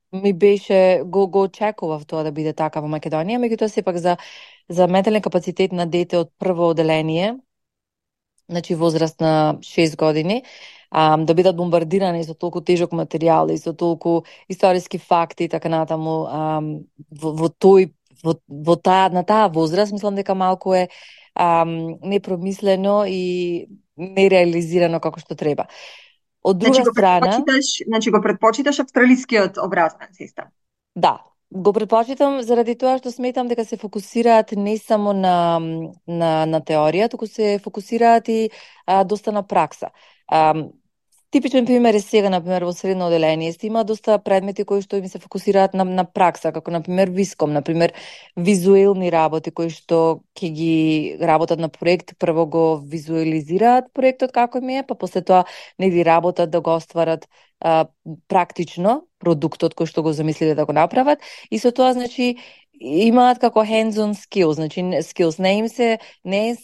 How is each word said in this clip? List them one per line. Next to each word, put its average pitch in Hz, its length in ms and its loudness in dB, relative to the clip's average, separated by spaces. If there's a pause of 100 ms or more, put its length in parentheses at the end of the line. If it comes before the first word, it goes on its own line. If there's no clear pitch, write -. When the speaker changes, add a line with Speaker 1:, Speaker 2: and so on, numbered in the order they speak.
(120)
Speaker 1:
ми 196 200 -2
беше, 185 720 2
го, 190 240 0
го 196 140 0
очекував 185 640 -6
тоа 156 180 -6
да 156 80 -6
биде 156 200 -6
така 156 280 -6
во 151 80 -8
Македонија, 156 540 -4
меѓутоа 220 260 -2
сепак 190 300 -4
за, 175 180 0 (520)
за 180 200 2
ментален 196 340 2
капацитет 185 500 -2
на 175 140 -4
дете 175 320 -2
од 165 200 -2
прво 170 320 0
одделение, 160 640 0 (1120)
значи 175 260 -4
возраст 160 460 0
на 156 420 2
шест 160 340 -2
години, 160 460 0 (480)
ам, 156 360 2
да 165 80 2
бидат 180 220 4
бомбардирани 170 680 0
со 160 100 -12
толку 170 260 -8
тежок 175 320 0
материјал 160 600 0
и 160 60 -4
со 165 160 -8
толку 170 500 -2 (240)
историски 185 500 0
факти 170 460 -2
и 160 40 -6
така 160 200 -6
натаму, 160 600 -2
ам, 156 380 -4 (420)
во, 156 220 -8
во 160 160 -2
тој 190 420 4 (320)
во, 160 120 -2 (140)
во 151 280 0
таа, 190 340 2
на 180 140 -2
таа 214 240 2
возраст, 165 440 0
мислам 202 220 -4
дека 196 200 -4
малку 185 400 -2
е, 180 140 0 (460)
ам, 165 680 0
непромислено 196 1040 -2
и 180 580 -4 (300)
нереализирано 175 1040 2
како 160 200 -6
што - 140 -14
треба. 143 320 -4 (760)
Од 190 140 2
друга 247 160 4
Speaker 2:
Значи, 254 100 4
го 240 80 0
Speaker 1:
страна 185 280 4
Speaker 2:
предпочиташ, 262 460 0 (200)
значи, 220 240 -2
го 208 100 4
предпочиташ 220 600 0
австралискиот 247 800 2
образовен 175 540 -2
систем? - 320 -18 (500)
Speaker 1:
Да, 170 280 0 (280)
го 190 220 0
предпочитам 240 720 0
заради 233 320 0
тоа 262 240 0
што 254 120 -10
сметам 247 380 -6
дека 233 160 -4
се 220 120 -10
фокусираат 220 760 0
не 208 260 -2
само 208 340 0
на, 175 480 2 (460)
на, 170 240 -2 (160)
на 160 140 -2
теорија, 156 500 0
туку - 160 -10
се 202 360 -2
фокусираат 233 640 0
и, 220 220 0 (360)
а, 190 180 2
доста 202 280 -4
на 208 100 -2
пракса. 185 480 -2 (380)
Ам, 156 440 2 (600)
Типичен 254 320 2
пример 240 280 4
е 208 60 2
сега, 202 300 0
на 185 100 0
пример, 180 220 -2
во 175 100 -4
средно 185 360 -4
оделение 160 440 0
сте 190 140 -10
има 226 180 -2
доста 208 380 0
предмети 196 420 -2
кои 202 200 -2
што 196 180 -6
им 185 80 -10
се - 80 -16
фокусираат 190 560 0
на, 190 100 0
на 185 220 -2
пракса, 170 480 0
како, 147 160 -8
на 170 120 -4
пример, 185 280 0
виском, 185 420 -2
на - 140 0
пример, 170 240 0 (480)
визуелни 190 720 4
работи 160 400 0
кои 165 240 -4
што 165 480 0 (160)
ќе 175 160 -6
ги 165 160 -2 (480)
работат 160 400 0
на 165 100 -4
проект, - 540 -2
прво 165 240 0
го 165 160 0 (240)
визуализираат 160 1040 0
проектот 262 400 0
како 240 320 -2
ми 262 160 -6
е, 269 80 -8
па - 80 -8
после 180 320 -6
тоа, 185 160 4 (400)
нели, 175 240 2
работат 170 480 2
да 170 80 2
го 165 160 -4
остварат, 160 480 -4 (320)
а, 160 300 2 (420)
практично 185 720 -2 (180)
продуктот 165 560 -2
кој 165 160 -6
што 156 160 -4
го 156 80 -2
замислиле 156 400 -2
да 151 160 -2
го - 20 -4
направат. 254 460 2 (320)
И 220 80 -4
со 240 160 0
тоа, 254 240 2
значи, 247 380 -4 (480)
имаат 226 560 4
како 226 240 2
hands-on 214 540 -2
skills, 160 420 0
значи, 160 220 -6
не, 175 200 -2
skills, 165 380 -2
не 190 180 2
им 220 100 -4
се, 226 300 -2 (260)
не, 214 400 -4